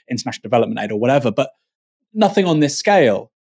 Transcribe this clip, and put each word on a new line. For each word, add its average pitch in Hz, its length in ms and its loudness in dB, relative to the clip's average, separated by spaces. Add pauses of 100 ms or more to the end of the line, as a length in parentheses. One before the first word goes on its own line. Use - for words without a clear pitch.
international 117 340 -8
development 113 360 0
aid 107 120 -6
or 104 80 -4
whatever, 123 320 0
but - 180 -4 (640)
nothing 202 320 2
on 160 140 2
this 143 180 0
scale. 123 540 2 (180)